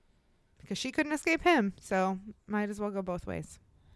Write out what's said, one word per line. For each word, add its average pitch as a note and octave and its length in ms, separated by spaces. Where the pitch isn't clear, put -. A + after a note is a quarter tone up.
Because - 180
she C4 140
couldn't D4+ 220
escape D#4+ 300
him, B3 360
so F#3+ 400
might G#3 220
as G#3 100
well G#3 120
go G3 100
both F3 240
ways. - 340